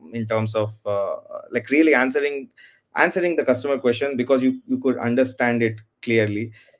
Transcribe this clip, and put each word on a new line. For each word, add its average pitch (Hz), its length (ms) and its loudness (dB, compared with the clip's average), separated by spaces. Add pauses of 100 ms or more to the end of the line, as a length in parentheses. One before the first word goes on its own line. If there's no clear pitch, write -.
(120)
in 117 140 -6
terms 110 280 -2
of, 107 200 -2 (100)
uh, 101 320 -4 (340)
like, 120 200 -4
really 151 240 4
answering, 139 540 0 (480)
answering 175 400 2
the 139 80 0
customer 131 340 0
question, 127 380 -2
because 127 260 2
you, 131 240 0
you 127 120 -2
could 127 200 0
understand 120 640 0
it 110 180 -2 (220)
clearly, 110 480 0 (300)